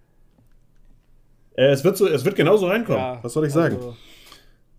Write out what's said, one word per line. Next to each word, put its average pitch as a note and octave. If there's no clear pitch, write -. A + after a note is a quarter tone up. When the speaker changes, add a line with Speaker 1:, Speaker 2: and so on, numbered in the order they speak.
Speaker 1:
Äh, B2+
es C#3+
wird F#3
so, G3
es C#3+
wird F#3+
genauso F#3
reinkommen. G3
Speaker 2:
Ja, B2+
Speaker 1:
Was A#2+
soll D#3
ich C#3
Speaker 2:
also, D3
Speaker 1:
sagen? B2